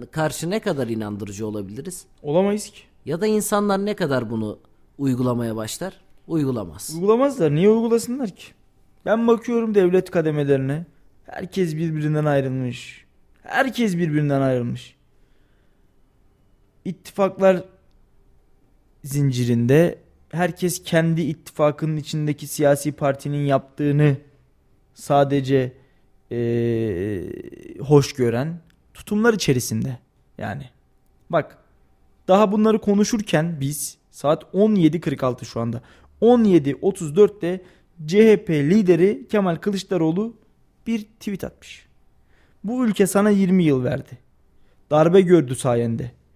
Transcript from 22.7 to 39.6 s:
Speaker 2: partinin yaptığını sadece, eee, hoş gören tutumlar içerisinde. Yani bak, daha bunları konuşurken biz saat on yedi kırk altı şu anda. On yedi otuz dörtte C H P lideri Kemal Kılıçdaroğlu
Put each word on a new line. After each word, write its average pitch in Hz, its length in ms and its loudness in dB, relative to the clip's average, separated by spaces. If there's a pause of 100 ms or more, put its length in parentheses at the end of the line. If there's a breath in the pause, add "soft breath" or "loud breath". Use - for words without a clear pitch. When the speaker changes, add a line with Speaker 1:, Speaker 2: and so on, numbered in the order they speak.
Speaker 2:
partinin 143 540 -4
yaptığını 143 680 2 (800)
sadece, 139 800 0 (580 soft breath)
eee, 113 1500 -4
hoş 139 340 4
gören 127 480 -2 (340)
tutumlar 220 400 0
içerisinde. 123 640 -4 (400)
Yani 107 260 -10 (640)
bak, 160 280 -4 (720)
daha 196 240 4
bunları 214 280 2
konuşurken 196 800 0
biz 143 380 -8 (120)
saat 160 420 -2
on 214 220 2
yedi 165 260 4
kırk 143 220 -4
altı 123 240 -4
şu - 140 -8
anda. 117 220 -6 (380 soft breath)
On 233 240 6
yedi 156 380 4
otuz 175 340 -4
dörtte 190 460 2 (440 soft breath)
C 214 260 6
H 208 120 2
P 147 260 0
lideri 190 600 4
Kemal 196 260 0
Kılıçdaroğlu 185 800 -2 (500)